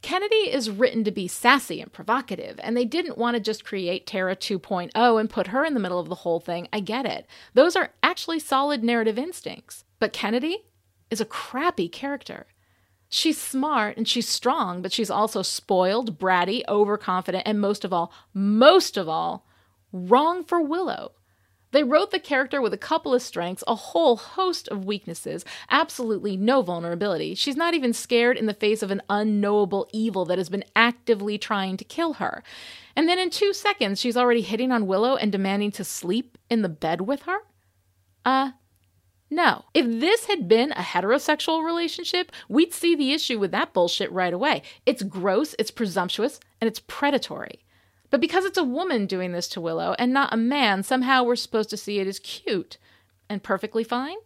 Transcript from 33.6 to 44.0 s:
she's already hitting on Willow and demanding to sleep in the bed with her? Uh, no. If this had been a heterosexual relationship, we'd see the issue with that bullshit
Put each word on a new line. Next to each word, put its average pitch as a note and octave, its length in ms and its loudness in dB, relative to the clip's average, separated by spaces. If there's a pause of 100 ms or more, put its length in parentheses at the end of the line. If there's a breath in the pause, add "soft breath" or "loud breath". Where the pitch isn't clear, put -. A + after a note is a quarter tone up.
she's A#3+ 160 0
already A#3+ 240 4
hitting A3 320 -2
on A3 140 0
Willow G#3 300 2
and G#3 140 0
demanding G3 420 0
to F#3+ 120 -10
sleep - 540 -4 (100)
in A3+ 140 2
the F#3+ 80 0
bed E3 320 -2
with C4+ 200 -2
her? F#4 160 -4 (840)
Uh, C4 280 2 (800)
no. D4+ 420 2
If C4+ 140 4
this C#4+ 400 2
had D#4+ 220 -2
been A#3 240 6
a F#3+ 100 -6
heterosexual D4 840 0
relationship, E4+ 680 -2 (160 loud breath)
we'd C#4 260 4
see E4+ 220 2
the C#4 160 2
issue C#4+ 260 -2
with F#3+ 140 -2
that C4 200 -2
bullshit F3 380 2